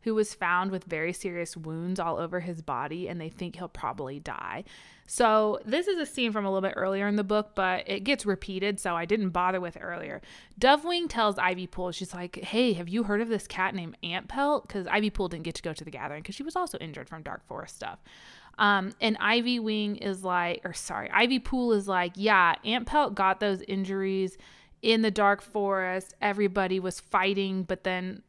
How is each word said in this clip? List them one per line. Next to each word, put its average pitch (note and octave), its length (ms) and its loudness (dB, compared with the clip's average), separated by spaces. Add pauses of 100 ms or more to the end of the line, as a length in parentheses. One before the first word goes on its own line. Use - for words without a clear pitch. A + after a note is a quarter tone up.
who A3 120 0
was G#3+ 180 2
found F3+ 380 2
with F#3 140 -4
very E3+ 280 -2
serious F3 440 -6
wounds E3 420 -4
all E3+ 200 -2
over E3+ 220 -2
his E3 220 -8
body, D3 460 -4
and F3 120 -6
they D#3+ 80 -8
think - 280 -10
he'll F3 120 -10
probably C3+ 520 -8
die. - 420 -8 (460)
So G#3+ 560 4
this D#4 240 0
is F#4+ 100 2
a D4+ 80 0
scene A#3 260 -2
from G#3 140 0
a - 60 2
little F#3+ 140 2
bit - 100 -2
earlier G3 320 0
in G#3 80 2
the G#3 80 2
book, G#3+ 300 0
but F#3 340 2
it G3 160 -4
gets C4+ 200 0
repeated, G3 560 -2
so F3+ 160 -2
I E3+ 80 0
didn't G3 260 2
bother F3+ 300 2
with E3+ 160 -8
it - 40 -16
earlier. E3 420 -8 (360)
Dovewing D#4 500 6
tells G#3+ 300 2
Ivy F#3 280 0
Pool, F3+ 260 -6
she's - 220 -8
like, F3+ 220 -10
"Hey, A#3 380 2
have E3+ 140 -6
you G#3 140 -2
heard G#3 180 0
of A#3 80 -2
this G#3+ 200 -2
cat F#3+ 260 -2
named E3+ 280 -8
Ant F3 260 -6
Pelt?" C#4+ 400 0
'Cause F#3+ 180 -6
Ivy G#3+ 240 2
Pool G3 180 -4
didn't E3 160 -8
get E3 120 -8
to - 60 -12
go E3 100 -6
to D#3 120 -12
the D#3 60 -14
gathering D3 320 -10
'cause G3 140 -12
she - 80 -12
was D#4+ 120 -6
also F4+ 220 -4
injured D3+ 300 -12
from D#3+ 160 -14
Dark - 220 -10
Forest - 300 -12
stuff. - 220 -10 (600)
Um, G3+ 420 4
and A3 200 2
Ivy A#3+ 400 2
Wing G#3+ 360 0
is F#3+ 280 -6
like, F3 400 0
or F3 80 -6
sorry, - 380 -6
Ivy A#3+ 300 4
Pool B3 320 2
is G3+ 160 2
like, F3+ 260 0
"Yeah, F#3+ 400 6 (100)
Ant A#3 220 0
Pelt C#4 280 2
got F#3+ 260 2
those G3 220 2
injuries F#3+ 760 -2 (440)
in A3+ 200 4
the A3 80 4
Dark G3+ 300 4
Forest. F#3+ 800 -2
Everybody G3 600 2
was F3+ 200 -4
fighting, F#3+ 640 2
but F#3 200 -4
then F#3 440 -4